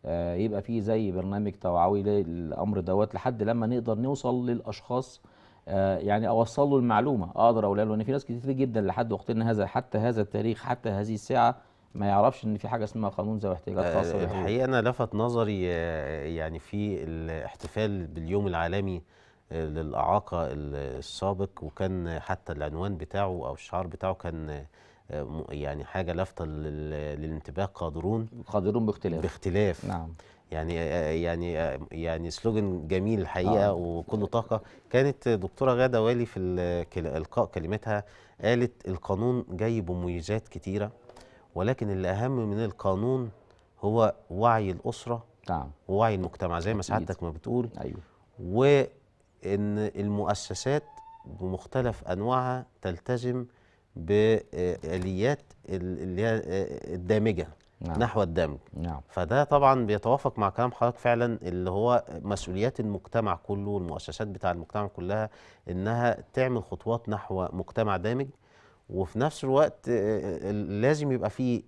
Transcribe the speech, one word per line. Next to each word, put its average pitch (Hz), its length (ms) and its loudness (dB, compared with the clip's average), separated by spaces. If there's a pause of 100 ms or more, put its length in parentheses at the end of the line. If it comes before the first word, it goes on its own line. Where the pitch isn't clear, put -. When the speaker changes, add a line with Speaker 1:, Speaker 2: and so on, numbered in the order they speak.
Speaker 1:
آه، 85 300 -2
يبقى 101 280 0
في 117 180 -2
زي 107 320 2
برنامج 98 400 -2
توعوي 90 500 2
للأمر 95 760 0
دوت 95 340 2
لحد 117 280 -2
لما 113 240 2
نقدر 117 280 0
نوصل 123 560 0
للأشخاص، 120 720 -4 (460)
آه، 98 300 2
يعني 104 300 2
أوصل 117 420 4
له 139 60 6
المعلومة، 120 600 4
أقدر 113 300 6
أقولها 101 180 4
له، 107 100 0
إن 107 100 0
في 131 80 0
ناس 139 120 0
كتير 120 280 -4
جدا 131 280 2
لحد 110 320 0
وقتنا 113 380 0
هذا، 104 160 4
حتى 123 320 -2
هذا 110 240 2
التاريخ، 107 400 0
حتى 123 260 -4
هذه 104 260 0
الساعة، 120 420 4 (380)
ما 101 120 0
يعرفش 104 380 6
إن 107 120 0
في 107 120 -6
حاجة 113 160 -2
اسمها 104 260 -2
قانون 104 280 -2
ذوي 101 160 0
احتياجات 90 300 -2
Speaker 2:
آه، 85 140 0
Speaker 1:
خاصة 85 180 0
ولحقوق. - 220 0
Speaker 2:
الحقيقة 107 260 2
أنا 127 180 2
لفت 120 320 0
نظري، 107 520 2
آه، 80 580 -2
يعني 80 340 -4
في 104 460 -4
الاحتفال 82 1000 -4
باليوم 82 400 -2
العالمي، 90 560 -2 (500)
آه، 80 120 -2
للإعاقة 80 840 0
ال-، 71 520 -6
السابق، 98 520 -4 (120)
وكان 85 580 -4
حتى - 320 -6
العنوان 78 440 -4
بتاعه 98 300 -2
أو 71 280 -6
الشعار 90 320 -6
بتاعه 92 280 -4
كان 78 500 -8 (460)
آه، 76 120 -6
م-، 76 260 -6
يعني 71 360 -6
حاجة 90 280 -4
لافتة 87 320 -4
لل-، 76 760 -6
للانتباه، 78 440 -6
قادرون 92 640 -2 (180)
Speaker 1:
قادرون 107 400 2
باختلاف. 85 360 -2
Speaker 2:
باختلاف. 92 640 0
Speaker 1:
نعم. 87 240 -4 (420)
Speaker 2:
يعني، 82 300 -2
آه، 80 300 0
يعني، 85 500 0
آه، 69 200 -2 (120)
يعني 82 380 -4
سلوجان 98 580 0
جميل 98 320 2
الحقيقة 92 460 4
Speaker 1:
آه. 101 80 4
Speaker 2:
وكله 87 520 -2
طاقة. 113 340 0 (300)
كانت 135 380 2
دكتورة 113 440 2
غادة 123 300 4
والي 117 240 2
في - 140 -8
ال-، 90 480 0
كل-، 82 180 -4
إلقاء 80 400 0
كلمتها 101 580 -4 (400)
قالت: 120 440 2
"القانون 104 600 0
جاي 110 300 0
بمميزات 90 680 -4
كتيرة، 101 420 -4 (640)
ولكن 104 360 0
اللي 92 180 0
أهم 107 220 0 (200)
من 107 140 -2
القانون 110 680 0 (520)
هو 107 320 4 (160)
وعي 107 400 4
الأسرة 117 540 -6 (260)
Speaker 1:
نعم. 73 200 -2 (180)
Speaker 2:
ووعي 107 260 4
المجتمع"، 87 460 -2
زي 104 140 -2
ما 104 60 -2
Speaker 1:
أكيد. - 80 -6
Speaker 2:
سعادتك 98 340 -2
ما 85 80 -2
بتقول. 117 380 -2 (120)
Speaker 1:
أيوه. - 180 -8 (420)
Speaker 2:
وإن 104 1400 2 (180)
المؤسسات 104 840 -2 (580)
بمختلف 107 680 -4
أنواعها 127 580 0 (160)
تلتزم 123 640 -2 (500)
بآليات 92 1500 2 (260)
ال-، 92 340 -4
اللي 92 200 -2
هي، 117 140 2
آه، - 580 -4
الدامجة 92 540 2 (320)
Speaker 1:
نعم. 85 180 -2
Speaker 2:
نحو 113 240 2
الدمج. 82 340 0 (180)
Speaker 1:
نعم. 78 340 -6
Speaker 2:
فده 107 360 2
طبعا 135 420 6
بيتوافق 113 520 2
مع 101 120 2
كلام 120 220 0
حضرتك 120 260 0
فعلا، 120 440 2
اللي 90 280 -2
هو 117 340 4 (180)
مسؤوليات 98 580 -2
المجتمع 104 540 -2
كله 101 360 -6
والمؤسسات 90 580 -6
بتاع 92 220 -2
المجتمع 87 360 -4
كلها 98 440 -4 (400)
إنها 110 460 2 (160)
تعمل 127 300 0
خطوات - 460 -4
نحو 95 440 -2
مجتمع 101 440 -2
دامج، 117 300 -2 (640)
وفي 95 280 -2
نفس 143 260 0
الوقت، 135 440 2
آه، 101 600 0
آه، 104 40 -2
لازم 113 600 0
يبقى 110 180 0
في 123 380 0